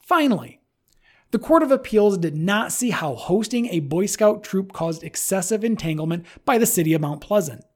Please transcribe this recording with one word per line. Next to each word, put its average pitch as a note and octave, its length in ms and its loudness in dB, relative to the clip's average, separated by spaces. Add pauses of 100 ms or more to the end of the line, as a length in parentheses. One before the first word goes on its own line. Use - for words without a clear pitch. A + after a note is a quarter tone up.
Finally, A#3 600 2 (680)
the A3+ 80 0
Court D#4+ 240 4
of C#4 100 2
Appeals G#3 460 2
did D#3+ 180 -2
not G3 360 -2
see B3 180 -2
how D3 240 -4
hosting A3 520 -2
a E3+ 140 -2
Boy D#3 260 -2
Scout G#3+ 380 2
troop F#3+ 280 -4
caused E3 300 -6
excessive F#3+ 640 -4
entanglement E3 600 -2 (200)
by C4 140 2
the A3+ 80 4
city D#3+ 260 2
of D#3+ 80 2
Mount D3 220 -4
Pleasant. D#3+ 420 -2 (120)